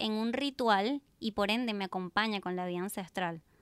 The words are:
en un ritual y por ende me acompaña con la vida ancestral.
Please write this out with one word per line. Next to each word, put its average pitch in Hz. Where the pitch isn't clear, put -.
en 220
un 226
ritual 254
y 220
por 202
ende 226
me 202
acompaña 190
con 180
la 180
vida 175
ancestral. 180